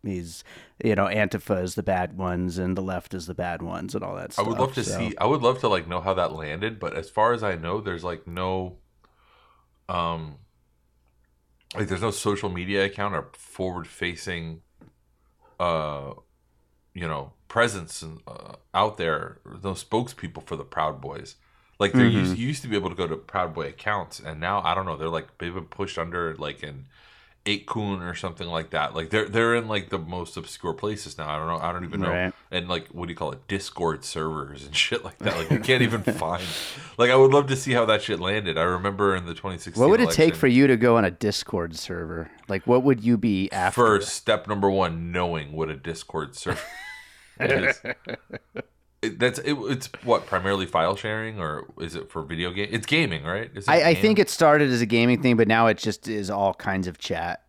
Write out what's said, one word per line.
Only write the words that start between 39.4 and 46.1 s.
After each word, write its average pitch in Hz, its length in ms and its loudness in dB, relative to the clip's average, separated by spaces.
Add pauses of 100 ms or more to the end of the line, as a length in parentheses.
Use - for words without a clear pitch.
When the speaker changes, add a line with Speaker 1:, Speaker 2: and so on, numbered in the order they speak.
Speaker 2:
sixteen - 200 -8
Speaker 1:
What 135 120 8
would 226 100 8
it 214 80 4
take 160 220 6
Speaker 2:
election 165 100 -6
Speaker 1:
for 139 60 6
you 131 200 8
to 127 80 8
go 117 220 6
on 104 80 4
a 90 60 2
Discord 87 680 -4
server? 82 520 -8 (200)
Like, 95 180 -4
what 127 160 6
would 131 180 4
you 120 160 6
be 98 360 2
after? 98 280 2
Speaker 2:
First, 104 320 4
step 104 360 0
number 101 200 2
one: 85 440 0
knowing 82 400 -2
what 80 160 -4
a 73 80 -8
Discord 78 580 -8